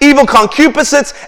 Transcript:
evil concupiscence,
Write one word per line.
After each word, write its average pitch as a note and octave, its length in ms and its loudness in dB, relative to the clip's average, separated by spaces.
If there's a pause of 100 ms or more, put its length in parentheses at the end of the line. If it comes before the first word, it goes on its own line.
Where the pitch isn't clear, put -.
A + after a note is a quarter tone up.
evil C#4 260 2
concupiscence, C4 880 -2 (140)